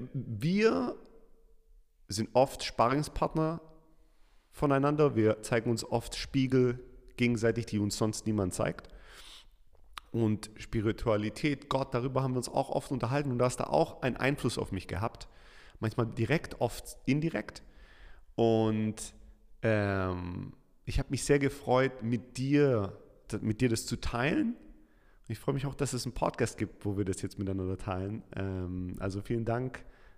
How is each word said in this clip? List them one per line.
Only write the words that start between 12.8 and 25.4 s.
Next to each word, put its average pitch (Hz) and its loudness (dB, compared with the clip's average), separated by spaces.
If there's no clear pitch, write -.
unterhalten. 135 -2
Und 123 -2
du 123 6
hast 127 0
da - -2
auch - 2
einen 123 0
Einfluss - 0
auf - -4
mich 95 -6
gehabt. - -6
Manchmal 110 0
direkt, 117 0
oft - -4
indirekt. - -2
Und, 110 2
ähm, 95 0
ich - -2
hab - -2
mich 135 -2
sehr 143 6
gefreut, 135 2
mit 113 -4
dir, 131 4
mit 107 0
dir 127 4
das 113 0
zu - -4
teilen. 196 0
Ich 113 -6
freue - -2